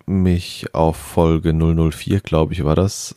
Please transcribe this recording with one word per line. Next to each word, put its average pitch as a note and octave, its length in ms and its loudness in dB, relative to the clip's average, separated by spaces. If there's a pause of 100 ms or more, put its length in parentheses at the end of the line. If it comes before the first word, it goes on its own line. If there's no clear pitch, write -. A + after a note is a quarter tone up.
mich F#2 680 -2
auf D#2+ 220 2
Folge E2 560 0
null D#2+ 220 2
null D#2+ 180 2
vier, - 280 -2
glaub D#2+ 300 0
ich, D#2+ 140 -4
war D2+ 100 2
das, - 420 -2